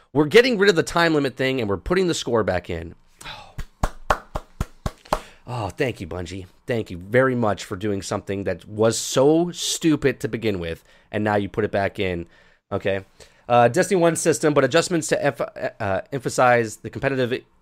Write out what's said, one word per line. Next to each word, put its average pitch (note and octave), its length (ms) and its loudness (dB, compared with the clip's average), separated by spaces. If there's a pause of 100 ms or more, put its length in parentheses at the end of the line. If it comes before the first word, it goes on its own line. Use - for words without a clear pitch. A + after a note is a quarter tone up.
(120)
We're D3 140 4
getting A#3 300 6
rid F#3+ 140 4
of E3+ 60 4
the D#3 60 4
time E3 320 2
limit C#3+ 220 0
thing, C3 240 0
and A2 80 -2
we're G2 80 0
putting F3+ 300 0
the D#3+ 80 0
score A#2 300 0
back F2+ 260 -2
in. E2+ 240 -8 (320)
Oh. - 280 -18 (1900)
Oh, A#2 200 -6
thank B2 320 -4
you, G2 80 -10
Bungie. F2+ 380 -10 (200)
Thank A2+ 240 -4
you F#2 80 -10
very B2 380 2
much G#2+ 280 0
for G#2+ 120 -10
doing G2 260 -4
something G2 420 -6
that F#2 220 -6
was A2 320 0
so D#3+ 540 2
stupid C#3+ 680 0
to B2+ 80 -4
begin A2 300 -2
with, E2 240 -8 (300)
and G#2+ 100 -2
now G#2+ 140 2
you G2+ 120 0
put G#2+ 160 -2
it G2 60 -2
back G2 280 -2
in. F2+ 280 -4 (460)
Okay. G2 320 -2 (440)
Uh, A#2+ 200 6
Destiny F3+ 320 2
one E3 160 4
system, D3+ 380 2
but C#3+ 100 4
adjustments D#3+ 440 0
to D#3+ 140 0
emph-, - 560 -4
uh, F#2+ 220 -2 (100)
emphasize B2 680 2
the A2 120 -14
competitive, B2+ 540 -2 (180)